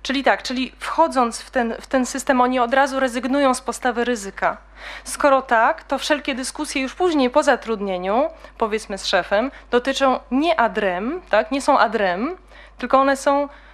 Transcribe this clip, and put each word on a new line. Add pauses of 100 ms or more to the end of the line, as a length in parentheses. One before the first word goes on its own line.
czyli
tak,
czyli
wchodząc
w
ten,
w
ten
system,
oni
od
razu
rezygnują
z
postawy
ryzyka. (460)
Skoro
tak,
to
wszelkie
dyskusje
już
później
po
zatrudnieniu, (280)
powiedzmy
z
szefem, (200)
dotyczą (120)
nie
ad
rem,
tak,
nie
są
ad
rem, (400)
tylko
one
są, (240)